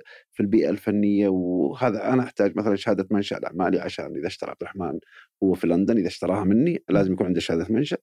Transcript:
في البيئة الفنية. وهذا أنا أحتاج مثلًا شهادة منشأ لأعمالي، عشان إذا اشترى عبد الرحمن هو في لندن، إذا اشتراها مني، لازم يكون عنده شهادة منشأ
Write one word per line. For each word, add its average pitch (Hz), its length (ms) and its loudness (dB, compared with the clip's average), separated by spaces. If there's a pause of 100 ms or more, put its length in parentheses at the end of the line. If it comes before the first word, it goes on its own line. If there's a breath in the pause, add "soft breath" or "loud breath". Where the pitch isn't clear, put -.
(320 loud breath)
في - 80 -4
البيئة 98 300 2
الفنية. 101 580 2
وهذا 95 840 0
أنا 127 100 4
أحتاج 101 340 -2
مثلًا 104 200 0
شهادة 98 340 0
منشأ 101 240 0
لأعمالي، 90 460 0
عشان 76 360 -8
إذا 73 100 -4
اشترى - 240 -10
عبد - 120 -12
الرحمن 82 360 -6 (440 loud breath)
هو 95 120 4
في 92 120 -2
لندن، 95 320 2
إذا 87 80 2
اشتراها 90 380 -2
مني، 123 440 2
لازم 98 240 2
يكون 92 140 0
عنده 90 140 0
شهادة 85 300 -2
منشأ 143 320 -2